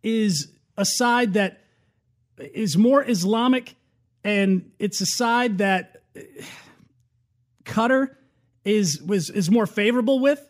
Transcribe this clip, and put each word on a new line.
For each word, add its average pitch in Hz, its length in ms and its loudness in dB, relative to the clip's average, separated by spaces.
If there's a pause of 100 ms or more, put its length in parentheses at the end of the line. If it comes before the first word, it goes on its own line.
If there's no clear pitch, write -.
is 214 500 0 (240)
a 202 100 -2
side 240 480 0
that 196 280 -2 (760)
is 180 400 -4
more 262 260 4
Islamic, 233 720 0 (480)
and 196 540 0
it's - 240 -4
a 185 60 -4
side 240 500 0
that 190 460 -2 (1600)
Qatar 262 440 0 (540)
is, 202 380 0
was, 180 300 -4
is 180 180 -2
more 220 160 4
favorable 240 540 0
with 285 300 0